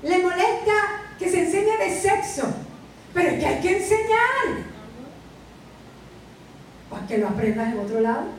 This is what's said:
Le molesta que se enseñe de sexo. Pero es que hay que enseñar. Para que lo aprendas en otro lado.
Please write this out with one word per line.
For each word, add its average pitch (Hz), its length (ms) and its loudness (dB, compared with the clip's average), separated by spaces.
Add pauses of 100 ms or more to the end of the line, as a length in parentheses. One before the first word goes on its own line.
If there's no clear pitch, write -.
Le 349 160 2
molesta 359 540 2 (460)
que 359 100 -2
se 359 160 2
enseñe 403 340 2
de 359 220 -2
sexo. 392 440 0 (720)
Pero 339 160 4
es - 100 -2
que - 60 0
hay - 140 0
que 359 180 2
enseñar. 440 880 2 (2250)
Para 196 160 -10
que 214 120 0
lo 208 100 0
aprendas 220 440 0
en 208 80 -4
otro 220 200 -2
lado. 233 260 0 (120)